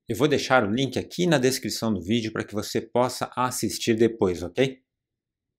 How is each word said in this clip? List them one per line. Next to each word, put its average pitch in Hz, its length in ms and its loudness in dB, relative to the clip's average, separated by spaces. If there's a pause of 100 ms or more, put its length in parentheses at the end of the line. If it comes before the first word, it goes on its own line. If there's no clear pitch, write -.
Eu 113 80 -6
vou 135 120 2
deixar 131 360 2
o 101 80 -2
link 123 280 -2
aqui - 260 -4
na 160 120 4
descrição 120 560 0
do 92 80 -4
vídeo 107 300 -2
para 104 120 -4
que - 100 -12
você 104 260 -4
possa - 560 -2
assistir 120 600 -2
depois, 104 480 2
ok? 123 360 0 (800)